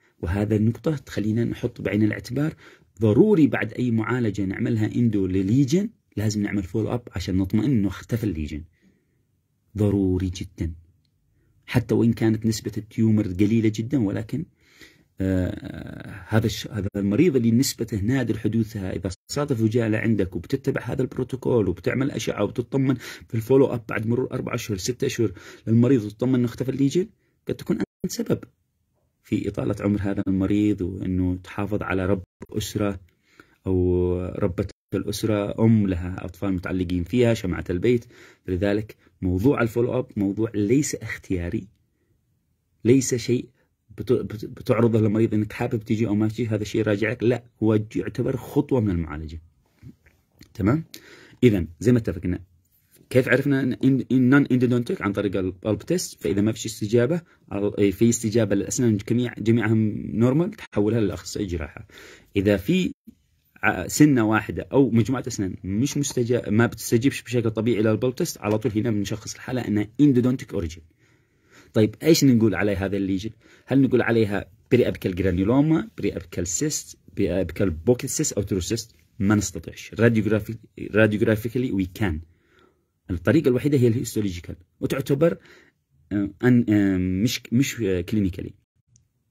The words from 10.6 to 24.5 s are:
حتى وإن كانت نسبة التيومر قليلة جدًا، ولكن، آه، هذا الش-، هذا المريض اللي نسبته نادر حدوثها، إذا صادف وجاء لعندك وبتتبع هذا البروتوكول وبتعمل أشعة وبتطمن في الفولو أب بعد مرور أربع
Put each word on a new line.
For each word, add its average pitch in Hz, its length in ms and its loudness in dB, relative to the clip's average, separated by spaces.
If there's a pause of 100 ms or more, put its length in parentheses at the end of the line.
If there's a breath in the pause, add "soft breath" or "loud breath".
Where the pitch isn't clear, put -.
حتى 113 280 0
وإن 113 180 4
كانت 110 340 0
نسبة 110 300 -2
التيومر 107 500 0
قليلة 104 480 2
جدًا، 123 240 -4
ولكن، 107 460 -4 (760 soft breath)
آه، 92 1080 -4
هذا 110 180 2
الش-، - 200 -6
هذا 98 300 -6
المريض 120 400 2
اللي 117 140 2
نسبته 117 500 0
نادر 113 380 -2
حدوثها، 107 580 -4
إذا 92 140 -6 (180)
صادف 139 320 -2
وجاء 110 280 2
لعندك 104 480 0
وبتتبع 135 480 -4
هذا 131 180 -4
البروتوكول 123 680 0
وبتعمل 123 420 -2
أشعة - 340 -4
وبتطمن 131 500 0 (340 loud breath)
في - 60 -8
الفولو 127 320 4
أب - 220 -4
بعد 107 180 -4
مرور 123 260 -2
أربع 123 220 -6